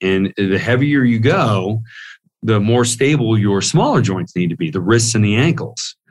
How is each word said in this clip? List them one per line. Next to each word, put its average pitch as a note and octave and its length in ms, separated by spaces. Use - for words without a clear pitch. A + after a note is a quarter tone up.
And F#2+ 360
the G2 220
heavier C3 440
you A#2 160
go, A2+ 600
the A2 160
more A#2+ 260
stable B2 520
your G2+ 240
smaller G#3 400
joints F#2 340
need F2 140
to E2 80
be, E2 120
the F#2 120
wrists A2+ 340
and G#2 100
the G#2 100
ankles. - 600